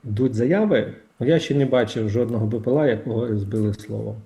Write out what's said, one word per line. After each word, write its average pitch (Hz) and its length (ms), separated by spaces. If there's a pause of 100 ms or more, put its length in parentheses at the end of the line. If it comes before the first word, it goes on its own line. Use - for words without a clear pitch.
йдуть 113 300
заяви, 156 600 (260)
я 151 180
ще 156 160
не 139 120
бачив 117 420
жодного 113 380
Б 110 140
П 123 100
Л 139 80
А, 151 80
якого 113 500
збили 104 380
словом. 110 520